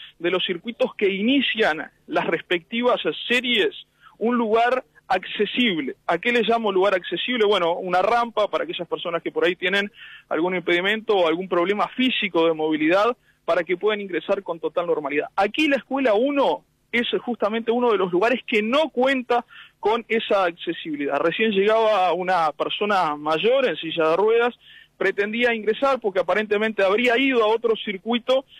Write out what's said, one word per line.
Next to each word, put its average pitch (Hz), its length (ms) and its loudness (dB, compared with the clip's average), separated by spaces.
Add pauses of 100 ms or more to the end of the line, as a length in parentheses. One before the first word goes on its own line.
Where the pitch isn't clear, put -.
(180)
de 175 140 -2
los 180 140 0
circuitos 220 500 -4
que 196 180 0
inician 214 760 0 (160)
las 170 180 -2
respectivas 226 760 -2 (260)
series 240 480 0 (420)
un 240 180 0
lugar 240 480 2 (240)
accesible. 196 880 -2 (120)
¿A 170 100 0
qué 240 140 -2
le 240 100 2
llamo 220 300 0
lugar 190 240 4
accesible? 202 500 -2
Bueno, 180 300 2
una 185 260 0
rampa 220 480 0
para 151 140 -2
aquellas 170 240 -8
personas 165 340 -4
que 160 100 -8
por 156 140 0
ahí 180 100 2
tienen 202 360 -2 (360)
algún 175 280 -2
impedimento 185 600 0
o 175 120 4
algún 175 200 -2
problema 185 420 0
físico 196 580 0
de 165 60 2
movilidad 160 640 0 (300)
para 175 180 0
que 180 140 -4
puedan 208 240 -2
ingresar 196 420 -4
con 170 160 -8
total 170 280 -4
normalidad. 147 500 -2
Aquí 214 320 0
la 277 80 2
escuela 254 380 0
uno 254 500 0 (260)
es 233 160 -2 (140)
justamente 226 500 -2
uno 240 220 2
de 196 40 2
los 185 140 0
lugares 220 340 2
que 208 160 0
no 262 280 0
cuenta 247 560 0 (340)
con 220 300 0
esa 214 340 0
accesibilidad. 151 800 -4
Recién 208 300 0
llegaba 202 600 4
una 175 400 0
persona 175 640 -2
mayor 160 540 2
en 156 80 -4
silla 160 320 0
de 170 80 2
ruedas, 233 360 2 (440)
pretendía 214 560 0
ingresar 226 480 0
porque 196 180 -2
aparentemente 208 640 0
habría 233 340 2
ido 262 240 2
a 214 60 4
otro 226 300 0
circuito 233 680 -2 (160)